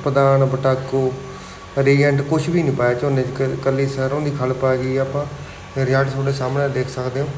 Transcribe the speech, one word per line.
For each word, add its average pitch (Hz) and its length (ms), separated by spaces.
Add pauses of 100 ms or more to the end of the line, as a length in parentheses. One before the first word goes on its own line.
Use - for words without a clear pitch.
ਪ੍ਰਧਾਨ, 139 420
ਪਟਾਕੋ, 131 680 (640)
ਰੀਐਂਟ 139 440
ਕੁਛ 151 280
ਵੀ 170 140
ਨਹੀਂ 139 120
ਪਾਇਆ 123 180
ਝੋਨੇ 135 300
'ਚ, 123 140
ਕ-, 131 160
ਇਕੱਲੀ 135 340
ਸਰੋਂ 135 340
ਦੀ 147 180
ਖਲ 127 140
ਪਾ 131 220
ਗਈ 131 220
ਆਪਾਂ। 135 280 (520)
ਰਿਜ਼ਲਟ 135 320
ਤੁਹਾਡੇ 135 220
ਸਾਹਮਣੇ 135 380
ਦੇਖ 131 200
ਸਕਦੇ 127 320
ਹੋ। 156 60 (100)